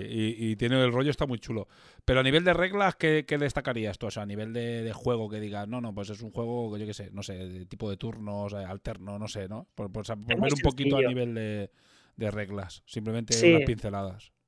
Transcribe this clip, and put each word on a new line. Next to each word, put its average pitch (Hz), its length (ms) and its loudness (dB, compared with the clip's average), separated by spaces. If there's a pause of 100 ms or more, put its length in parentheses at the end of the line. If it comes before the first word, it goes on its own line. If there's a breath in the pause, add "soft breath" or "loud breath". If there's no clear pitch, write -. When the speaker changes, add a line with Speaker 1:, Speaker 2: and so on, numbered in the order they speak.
Speaker 1:
y, 110 420 0
y 110 40 2
tiene 120 260 4
el 123 120 6
rollo, 135 180 2
está 147 140 0
muy 127 140 -2
chulo. 110 280 -6 (380 soft breath)
Pero 131 160 6
a - 20 6
nivel 147 220 6
de 180 80 8
reglas, 185 420 2
¿qué, 156 320 4
qué 151 100 0
destacarías 123 600 0
tú? 117 80 -6
O 98 40 -4
sea, 107 120 -6
a - 20 -6
nivel 107 280 -6
de, 117 300 -4
de 113 100 -4
juego 113 360 0
que 107 120 -6
digas, 104 260 -6
"No, 120 140 -6
no, 113 120 -6
pues 101 180 -6
es 104 100 -10
un 110 100 -12
juego, 117 460 -4
yo 107 80 -4
qué 104 80 -6
sé, 98 180 -10
no 98 100 -10
sé, 101 120 -8
de 92 320 -10
tipo 104 240 -6
de 98 80 -4
turnos, 104 560 -6
eh, 101 100 -4
alterno, 98 560 -8
no 107 80 -6
sé", 98 220 -6
¿no? - 260 -10
Por, 101 160 -8
por 107 140 -6
sa-, 113 100 -4
por 104 160 -10
Speaker 2:
Es - 80 -10
muy 202 100 2
Speaker 1:
ver - 40 4
un 143 80 -2
poquito 139 340 2
a 135 40 4
Speaker 2:
sencillo. 127 100 4
Speaker 1:
nivel 123 260 -2
de, 107 360 -4 (440)
de 107 160 -2
reglas, 98 540 -6
simplemente 110 480 -2
Speaker 2:
Sí. 170 200 8
Speaker 1:
unas 151 120 6
pinceladas. 101 680 -2 (160)